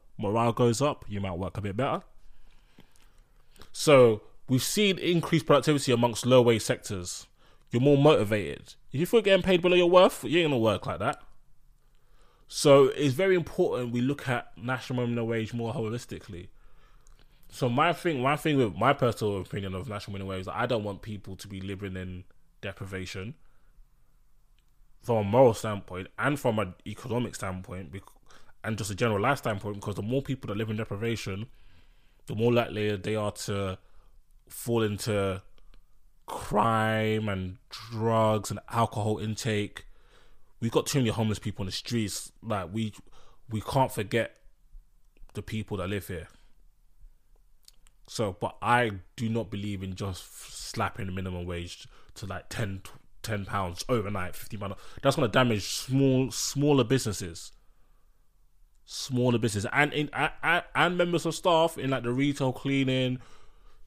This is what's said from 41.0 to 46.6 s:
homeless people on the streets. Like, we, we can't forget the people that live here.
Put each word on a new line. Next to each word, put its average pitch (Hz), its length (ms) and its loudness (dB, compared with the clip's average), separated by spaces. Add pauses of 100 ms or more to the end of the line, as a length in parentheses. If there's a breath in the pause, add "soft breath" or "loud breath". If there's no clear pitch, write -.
homeless 110 300 0
people 101 240 -6
on - 20 -4
the 90 60 -6
streets. - 580 -4 (120)
Like, 101 300 -4
we, 110 200 -4 (560 soft breath)
we 110 120 -4
can't 131 300 0
forget 113 460 -2 (960)
the 98 80 -8
people 107 360 -8
that 90 100 -6
live 101 180 -4
here. 80 220 -10 (1800)